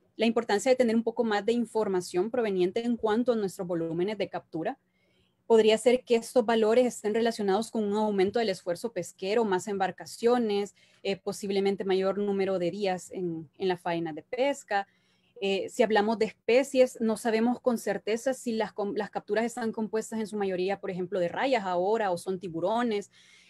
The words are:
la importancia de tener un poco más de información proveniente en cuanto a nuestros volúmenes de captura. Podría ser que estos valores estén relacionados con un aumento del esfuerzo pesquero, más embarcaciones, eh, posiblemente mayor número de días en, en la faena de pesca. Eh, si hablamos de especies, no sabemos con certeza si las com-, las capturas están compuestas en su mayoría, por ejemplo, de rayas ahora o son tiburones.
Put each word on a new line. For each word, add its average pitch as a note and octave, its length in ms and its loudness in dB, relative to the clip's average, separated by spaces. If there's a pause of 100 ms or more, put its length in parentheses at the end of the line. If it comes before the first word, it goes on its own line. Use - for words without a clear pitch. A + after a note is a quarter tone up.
(160)
la G#3+ 100 2
importancia A3+ 440 2
de B3+ 60 6
tener A#3 180 2
un A3+ 100 2
poco A#3 200 0
más G#3 220 0
de A3+ 60 2
información G3+ 800 -2
proveniente G#3 540 0
en A#3+ 140 0
cuanto A3+ 340 0
a A#3 40 2
nuestros G3 300 -4
volúmenes F3 520 -2
de F#3+ 100 -2
captura. F3 500 -8 (680)
Podría A3 320 6
ser B3 260 2
que A#3+ 120 2
estos A3+ 280 2
valores A3+ 400 4
estén A3 300 -2
relacionados A3+ 560 0
con A3+ 120 -2
un G3+ 120 0
aumento G#3 440 2
del A3 120 0
esfuerzo F3+ 420 -4
pesquero, G3 540 -2
más F#3 200 0
embarcaciones, G3+ 1080 -2 (280)
eh, G3 140 -2
posiblemente G3 680 -2
mayor F#3+ 340 0
número G3 400 0
de F3 120 0
días F#3+ 420 -4
en, E3 440 -6
en F#3+ 120 -2
la F3 100 0
faena E3+ 340 -4
de D3+ 100 -10
pesca. B3 640 -2 (540)
Eh, G3 300 -2
si - 120 0
hablamos G#3+ 360 2
de A3 80 2
especies, B3+ 760 2
no A3 160 0
sabemos A#3 440 0
con A#3+ 180 0
certeza G#3+ 560 -2
si B3 180 -6
las G#3+ 220 -4
com-, G3+ 200 -4
las G#3 140 -4
capturas G#3 380 -2
están A3+ 260 -4
compuestas A3 480 -4
en A3 60 -4
su G#3 100 -8
mayoría, F#3+ 440 -2
por G3 100 -8
ejemplo, F#3 280 -4
de F3 100 0
rayas G#3+ 360 0
ahora F#3+ 460 0
o F3 80 -2
son F#3+ 220 -6
tiburones. G3+ 720 -2 (400)